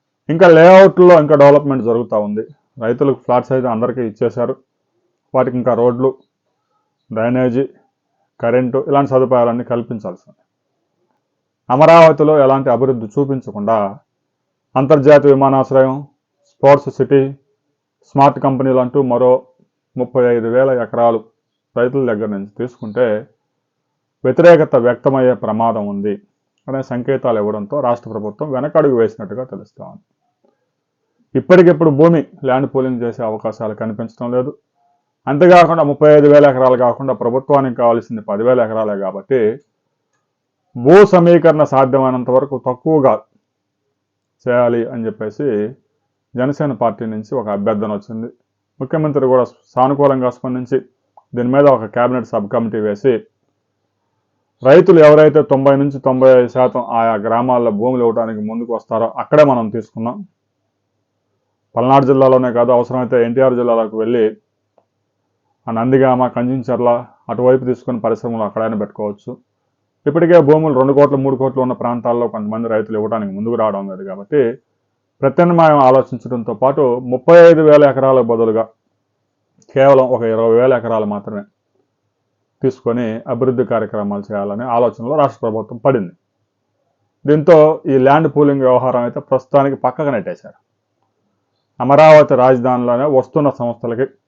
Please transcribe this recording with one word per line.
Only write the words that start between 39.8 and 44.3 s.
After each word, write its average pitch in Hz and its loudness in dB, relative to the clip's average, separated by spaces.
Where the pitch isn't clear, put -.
భూ 131 4
సమీకరణ 170 4
సాధ్యమైనంత 127 0
వరకు 131 -2
తక్కువగా 131 0